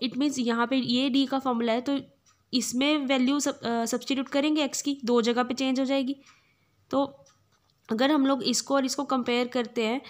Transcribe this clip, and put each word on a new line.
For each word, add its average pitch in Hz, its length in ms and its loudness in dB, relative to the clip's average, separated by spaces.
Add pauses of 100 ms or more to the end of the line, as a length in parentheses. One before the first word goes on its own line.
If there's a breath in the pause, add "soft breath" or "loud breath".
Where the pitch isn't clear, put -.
it 240 120 -6
means 277 240 0
यहाँ 233 260 0
पे 262 120 0
ये 247 320 0
डी 269 160 2
का 269 140 -2
फॉर्मूला 233 320 0
है, 240 80 0
तो 277 180 -2 (540)
इसमें 269 540 0
वैल्यू 269 340 2
सब-, - 240 -4
अ, 233 220 -2
सब्स्टिट्यूट 247 420 -4
करेंगे 302 360 0
एक्स 277 180 -4
की, 285 220 -2
दो 240 180 4
जगह 233 200 0
पे 240 120 -2
चेंज 262 260 0
हो 269 60 2
जाएगी। 269 300 -2 (760 soft breath)
तो 269 120 0 (840)
अगर 240 220 2
हम 285 160 4
लोग 269 180 2
इसको 247 300 0
और 277 100 2
इसको 269 220 -4
कंपेयर 240 420 0
करते 233 360 -2
हैं 233 260 -2